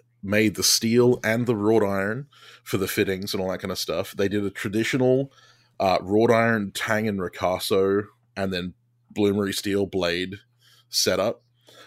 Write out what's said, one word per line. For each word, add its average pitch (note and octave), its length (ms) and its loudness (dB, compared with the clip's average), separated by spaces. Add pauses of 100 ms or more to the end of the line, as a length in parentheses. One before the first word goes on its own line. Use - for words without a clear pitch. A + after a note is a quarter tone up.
(220)
made G#2 340 2
the F#2+ 60 -6
steel A#2+ 600 4
and A2+ 240 0
the A#2+ 100 0
wrought G#2+ 280 4
iron G2 420 -4 (360)
for - 160 -4
the F#2 100 -2
fittings F#2+ 460 -2
and G2 80 -2
all F#2 80 -2
that F#2 100 -6
kind F#2 120 -6
of F2+ 60 -6
stuff. E2+ 340 -4
They G2+ 160 0
did G#2 160 -2
a G2 60 -2
traditional, B2+ 840 0 (480)
uh, F#2 200 4
wrought G#2 300 4
iron A2+ 420 2
tang A2 360 -2
and G2 120 -4
ricasso G2 840 0 (320)
and G2 160 -4
then F2+ 220 -6 (380)
bloomery G2+ 420 0
steel G2+ 320 -2
blade F2+ 500 -2 (520)
setup. F#2+ 540 0 (440)